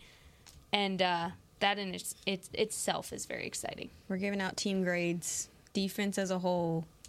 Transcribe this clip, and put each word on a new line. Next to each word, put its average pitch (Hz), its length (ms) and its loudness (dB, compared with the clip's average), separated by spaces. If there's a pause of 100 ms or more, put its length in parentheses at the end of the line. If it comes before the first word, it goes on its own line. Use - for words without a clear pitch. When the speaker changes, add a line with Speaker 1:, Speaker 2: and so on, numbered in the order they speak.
(720)
Speaker 1:
and, 190 280 2
uh, 175 280 4 (300)
that 202 180 4
in 190 180 -4
its, - 200 -6 (100)
its, 190 280 -2
itself - 600 0
is - 140 -6
very - 180 -6
exciting. - 440 -6 (200)
Speaker 2:
We're 190 80 0
giving 202 240 0
out 185 160 -2
team 190 260 2
grades. 175 640 0 (260)
Defense 196 440 0
as 190 140 0
a 185 80 2
whole, 170 460 2 (240)